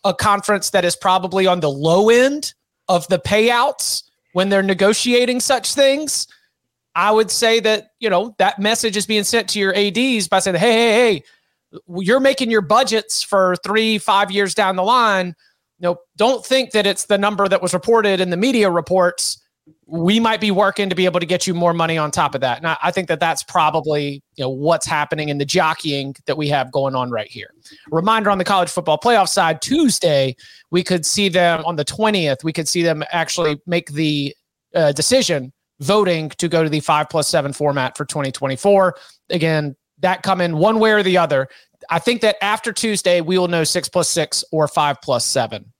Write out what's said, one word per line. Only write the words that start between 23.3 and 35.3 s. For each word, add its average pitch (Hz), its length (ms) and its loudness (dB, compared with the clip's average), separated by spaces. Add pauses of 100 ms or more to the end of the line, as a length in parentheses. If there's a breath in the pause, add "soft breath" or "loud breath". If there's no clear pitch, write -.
probably, 147 800 -2 (140)
you 135 80 -8
know, 131 60 -4
what's 151 360 0
happening 151 440 -4
in 143 80 -4
the 143 80 -2
jockeying 147 680 -2 (120)
that 143 100 -2
we 151 120 -2
have 135 220 -2
going 135 240 -2
on 127 160 -4
right 110 160 -6
here. - 280 -20 (360 loud breath)
Reminder 208 400 0
on 196 60 2
the 214 80 -2
college 185 240 2
football 185 300 -2
playoff 220 300 2
side, 160 340 0
Tuesday, 165 720 2 (340 loud breath)
we 180 140 0
could 175 220 -2
see 202 240 0
them 170 340 2
on 170 120 -4
the 147 80 -2
twentieth, 190 600 -2
we 160 80 -2
could 160 160 -4
see 170 140 0
them 156 200 0 (100)
actually 160 540 -2
make 175 260 -4
the, 147 440 -2 (380)
uh, 156 180 2
decision 156 600 0 (280)